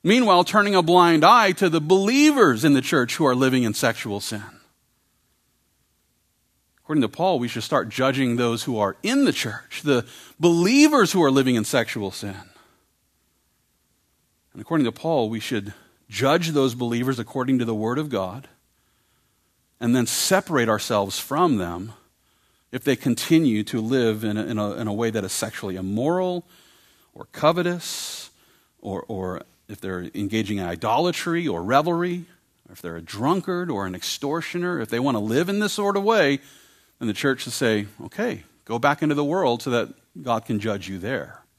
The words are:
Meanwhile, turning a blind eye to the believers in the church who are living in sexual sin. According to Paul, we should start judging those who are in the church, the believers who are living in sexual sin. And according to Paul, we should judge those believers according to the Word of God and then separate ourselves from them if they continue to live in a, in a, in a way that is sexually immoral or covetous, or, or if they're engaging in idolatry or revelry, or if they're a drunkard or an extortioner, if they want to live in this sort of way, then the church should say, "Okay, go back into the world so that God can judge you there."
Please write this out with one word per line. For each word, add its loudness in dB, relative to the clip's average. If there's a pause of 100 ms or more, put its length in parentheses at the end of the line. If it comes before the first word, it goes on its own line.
Meanwhile, 6
turning 2
a 6
blind 6
eye 8
to 0
the 2
believers 4
in 6
the 4
church 0
who 2
are 4
living 2
in 0
sexual -2
sin. -10 (2250)
According 0
to 2
Paul, 0
we -2
should -6
start 0
judging 0
those 0
who -4
are 0
in 2
the 2
church, -8
the 2 (340)
believers 6
who 4
are 6
living 4
in 0
sexual -2
sin. -10 (2250)
And -16
according -2
to -2
Paul, -2
we -6
should -6 (340)
judge 0
those 2
believers -2
according -2
to -2
the -2
Word -2
of -6
God -6 (1300)
and 0
then 2
separate 0
ourselves -2
from 0
them -8 (800)
if -10
they 2
continue 2
to -4
live 0
in -2
a, -4
in -4
a, -2
in -6
a -4
way -2
that -4
is -8
sexually -6
immoral -4 (680)
or -18
covetous, -2 (500)
or, -8
or -6 (260)
if -16
they're -6
engaging -2
in -4
idolatry -2
or -4
revelry, 0 (440)
or -20
if -20
they're -10
a -12
drunkard -2
or -4
an -8
extortioner, -6
if -6
they -4
want 0
to -2
live 0
in -2
this -2
sort -2
of 0
way, 2 (580)
then -6
the -2
church -2
should -10
say, 0 (200)
"Okay, -8 (220)
go -6
back 2
into 0
the 0
world 0
so -6
that 0 (320)
God -2
can -4
judge -6
you -10
there." -8 (160)